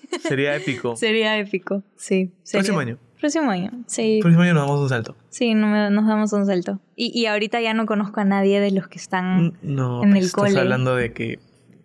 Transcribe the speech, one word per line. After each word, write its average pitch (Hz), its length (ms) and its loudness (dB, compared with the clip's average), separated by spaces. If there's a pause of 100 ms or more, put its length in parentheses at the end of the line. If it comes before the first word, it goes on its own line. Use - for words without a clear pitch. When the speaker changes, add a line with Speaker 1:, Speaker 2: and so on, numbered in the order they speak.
Speaker 1:
<laughs> - 160 -8
Speaker 2:
Sería 143 340 -2
épico. 123 400 -4
Speaker 1:
Sería 214 440 0
épico, 196 440 -6 (140)
sí. 185 360 -2 (100)
Sería - 180 -2
Speaker 2:
Próximo 190 180 0
año. 120 180 -4 (220)
Speaker 1:
Próximo 294 320 0
año, 180 200 -4 (160)
sí. 220 340 0
Speaker 2:
Próximo 170 220 6
año 175 120 4
nos 143 120 2
damos 143 140 0
un 135 80 0
salto. 117 260 -4 (140)
Speaker 1:
Sí, 233 260 -2
no 214 120 2
me, 208 240 0
nos 214 160 2
damos 214 260 0
un 202 140 0
salto. 196 340 -2 (140)
Y, 233 240 -4
y 226 80 0
ahorita 214 340 -2
ya 220 140 0
no 226 120 0
conozco 208 320 -2
a 202 60 0
nadie 196 340 4
de 202 120 2
los 190 160 -2
que - 100 -20
están 185 420 -2
Speaker 2:
N-, 165 220 2
no, 127 420 -2
Speaker 1:
en 202 80 6
Speaker 2:
pues 196 100 6
Speaker 1:
el 185 60 2
Speaker 2:
estás 202 160 -2
Speaker 1:
cole. 202 160 2
Speaker 2:
hablando 127 360 2
de 120 180 -2
que 117 240 -6 (460)